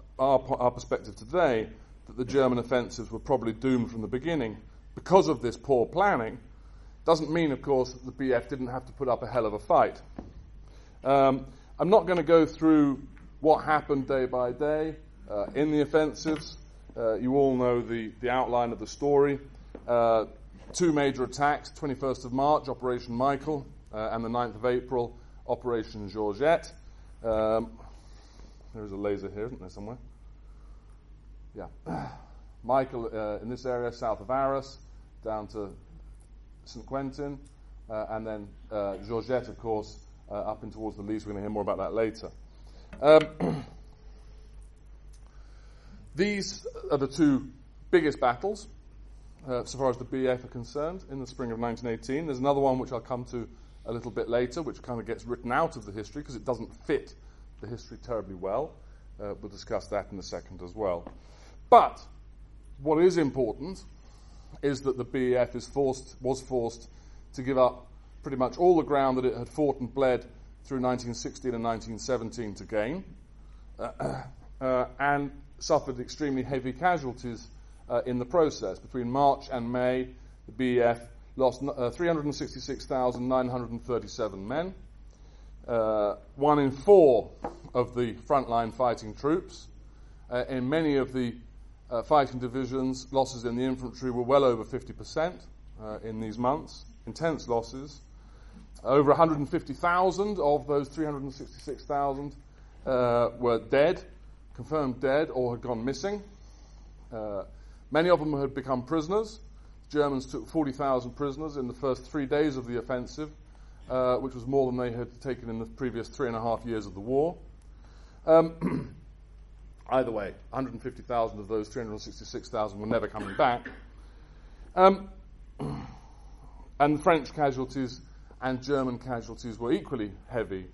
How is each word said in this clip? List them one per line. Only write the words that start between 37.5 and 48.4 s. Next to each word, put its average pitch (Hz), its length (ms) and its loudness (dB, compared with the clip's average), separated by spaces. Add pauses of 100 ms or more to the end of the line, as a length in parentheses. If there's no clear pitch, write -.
uh, 107 200 -4
and 110 180 -6
then, 107 200 -6 (220)
uh, 101 280 -2 (100)
Georgette, 117 400 -2
of 107 100 -14
course, 110 400 -4 (320)
uh, 104 40 -8
up 104 300 -4
in 110 80 -10
towards 107 260 -8
the 104 60 -12
Lys. 104 220 -4
We're 104 60 -8
gonna 101 100 -6
hear 104 80 -4
more 107 140 -2
about 92 140 0
that 90 160 -4
later. 110 360 -2 (720)
Um, 156 240 10 (140)
<clears throat> 147 260 -2 (2500)
these 196 520 -2 (240)
are 147 60 4
the 131 100 0
two 135 420 4 (420)
biggest 160 280 4
battles, 160 480 0 (800)